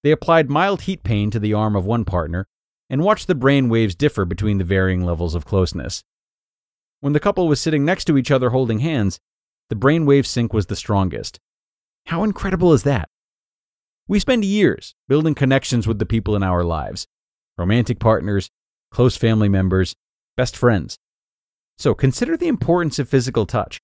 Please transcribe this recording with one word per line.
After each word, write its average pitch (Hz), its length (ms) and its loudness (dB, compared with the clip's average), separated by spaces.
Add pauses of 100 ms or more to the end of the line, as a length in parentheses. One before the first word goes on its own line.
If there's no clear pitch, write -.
They 147 80 2
applied 156 380 2
mild 185 320 -2
heat - 220 -8
pain 104 280 -2
to 113 80 -4
the 104 140 -2
arm 107 220 0
of 92 100 0
one 113 180 -2
partner 87 440 -4 (420)
and 139 140 -2
watched 208 240 0
the 180 80 2
brain 131 340 2
waves 113 260 2
differ 135 300 0
between 98 320 -2
the 95 60 -2
varying 92 420 0
levels 85 300 -4
of 82 100 -6
closeness. 85 580 -2 (1000)
When 143 120 -2
the 147 60 2
couple 185 280 0
was 147 140 2
sitting 151 240 0
next 180 200 -2
to 151 120 2
each 131 140 0
other 127 180 2
holding 117 300 0
hands, 127 400 -2 (500)
the - 60 -4
brain 147 300 2
wave 139 200 4
sync 117 260 -2
was 107 140 0
the 98 100 -6
strongest. 92 640 -2 (680)
How 165 160 -4
incredible 185 500 2
is 120 100 4
that? 143 240 0 (1000)
We 202 120 0
spend 240 240 0
years 196 520 0 (120)
building 151 280 2
connections 131 500 0
with 107 140 -2
the 104 80 -2
people 110 280 -2
in 98 60 0
our 90 220 0
lives, 80 420 -6 (520)
romantic 107 420 0
partners, 101 500 0 (400)
close 123 260 2
family 107 320 2
members, 95 480 0 (400)
best 127 220 -4
friends. 98 400 0 (800)
So 123 160 0
consider 240 420 0
the 349 120 -4
importance 175 500 0
of 139 100 -4
physical 123 380 0
touch. - 380 -6